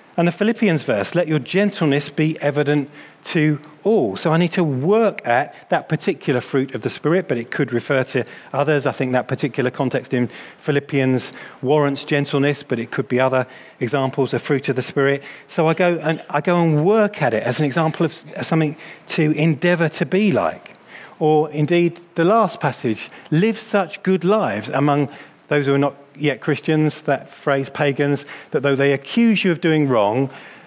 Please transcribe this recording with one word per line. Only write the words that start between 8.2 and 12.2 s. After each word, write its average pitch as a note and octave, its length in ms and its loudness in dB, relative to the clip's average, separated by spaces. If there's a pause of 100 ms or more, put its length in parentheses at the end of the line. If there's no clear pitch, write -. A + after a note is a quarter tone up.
others. C#3+ 320 0
I C#3 60 2
think B2+ 220 -2
that B2 160 0
particular B2+ 420 -2
context B2+ 420 -4
in B2 160 0 (300)
Philippians C#3 760 0 (300)
warrants C#3+ 420 2
gentleness, C#3+ 600 0